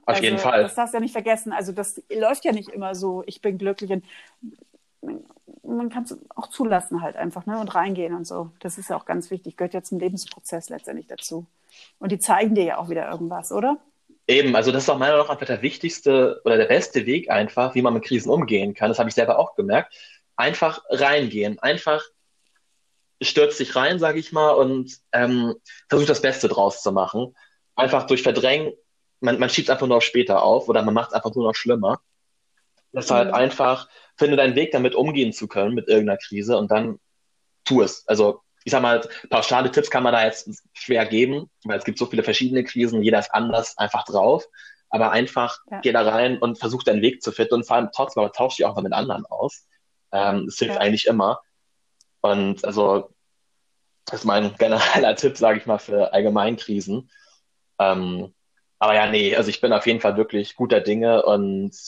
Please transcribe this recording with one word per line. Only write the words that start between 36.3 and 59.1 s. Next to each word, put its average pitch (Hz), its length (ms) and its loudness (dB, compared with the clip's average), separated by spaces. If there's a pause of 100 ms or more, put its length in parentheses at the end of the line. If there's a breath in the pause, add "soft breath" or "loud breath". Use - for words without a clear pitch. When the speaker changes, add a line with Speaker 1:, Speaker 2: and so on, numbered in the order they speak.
Speaker 1:
und 202 140 -2
dann 202 280 0 (680)
tu 127 160 4
es. - 260 -2
Also, 104 340 2 (220)
ich - 80 -6
sag 131 100 2
mal, 120 260 2 (220 loud breath)
pauschale 123 420 0
Tipps 147 180 2
kann 127 140 0
man 120 100 4
da 113 120 4
jetzt - 240 -4 (240)
schwer 113 320 0
geben, 127 440 0 (140)
weil 104 160 -4
es - 60 -10
gibt 107 120 -4
so 123 100 0
viele 110 160 0
verschiedene 127 400 0
Krisen, 117 400 0
jeder 110 160 4
ist - 140 -4
anders 113 440 -2
einfach 107 280 -4
drauf. 113 400 4 (440 loud breath)
Aber 110 220 0
einfach 120 480 -2 (120)
Speaker 2:
Ja. 98 100 -12
Speaker 1:
geh 123 120 2
da 117 100 4
rein 117 360 2
und 117 200 -2
versuch 120 240 -4
deinen 104 180 4
Weg 123 220 2
zu 107 80 -4
finden 117 240 0
und 117 120 -2
vor 120 100 2
allem 113 180 0
trotzdem, 131 280 -2
aber 104 100 -2
tausch 127 240 -2
dich - 80 2
auch 107 100 -2
mal 101 80 -4
mit 98 100 -4
anderen 107 340 -4
aus. - 380 -8 (460)
Ähm, 98 360 0
es - 120 -12
hilft 107 160 -2
Speaker 2:
Ja. - 60 -2
Speaker 1:
eigentlich 104 260 2
immer. 110 320 2 (840)
Und 101 440 0
also, 101 440 0 (960)
das - 160 -10
ist - 40 -10
mein 104 300 0
genereller 113 600 2
<laughs> - 20 -6
Tipp, 135 200 0
sag 110 200 4
ich - 80 -10
mal, 110 140 0
für 101 340 0
Allgemeinkrisen. 104 960 0 (680 soft breath)
Ähm, 92 540 0 (460)
aber 107 160 4
ja, 107 140 4
nee, 107 260 2